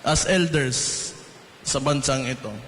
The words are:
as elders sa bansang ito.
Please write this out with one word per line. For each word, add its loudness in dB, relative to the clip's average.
as 2
elders 0
sa 0
bansang 2
ito. -6